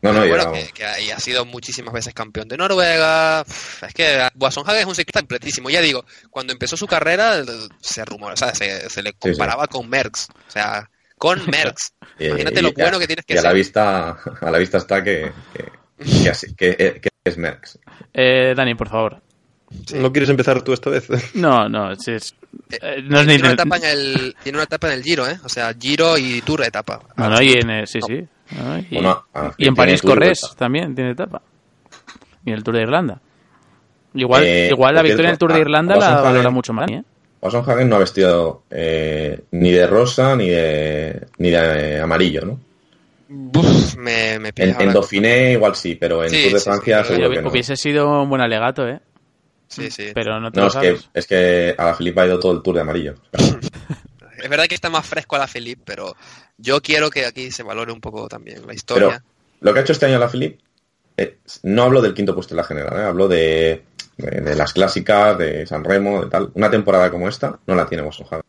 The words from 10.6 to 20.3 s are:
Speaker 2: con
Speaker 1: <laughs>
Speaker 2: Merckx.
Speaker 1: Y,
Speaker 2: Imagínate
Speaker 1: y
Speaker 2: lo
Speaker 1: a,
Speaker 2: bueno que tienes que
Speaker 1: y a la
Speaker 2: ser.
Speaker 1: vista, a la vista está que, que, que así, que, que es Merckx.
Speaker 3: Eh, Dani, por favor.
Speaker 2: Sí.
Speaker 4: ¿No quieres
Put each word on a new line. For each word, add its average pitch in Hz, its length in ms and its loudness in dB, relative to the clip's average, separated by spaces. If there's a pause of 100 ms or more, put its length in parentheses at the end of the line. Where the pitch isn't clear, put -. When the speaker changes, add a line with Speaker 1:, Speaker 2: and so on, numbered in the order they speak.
Speaker 2:
con 175 200 0
Speaker 1:
<laughs> 185 120 -6
Speaker 2:
Merckx. - 420 -4 (260)
Speaker 1:
Y, 156 100 -4
Speaker 2:
Imagínate 151 320 -2
Speaker 1:
y - 20 0
Speaker 2:
lo 165 60 2
Speaker 1:
a, 151 80 -2
Speaker 2:
bueno 170 220 0
que 175 100 -2
tienes 160 180 -6
que 151 80 -2
Speaker 1:
y - 40 2
a 82 40 0
la 85 80 4
Speaker 2:
ser. 92 60 4
Speaker 1:
vista, 95 540 0 (300)
a 82 100 -4
la 82 80 2
vista 92 200 0
está 98 260 -2
que, 78 280 -4 (200)
que, - 680 -2
que 90 80 2
así, - 240 -8
que, 90 220 2
que - 320 0 (160)
es 87 120 -2
Merckx. - 420 -10 (360)
Speaker 3:
Eh, 127 420 4
Dani, 127 200 0
por 113 120 -6
favor. 110 320 -4 (680)
Speaker 2:
Sí. 151 120 -8
Speaker 4:
¿No 131 140 -2
quieres 139 180 0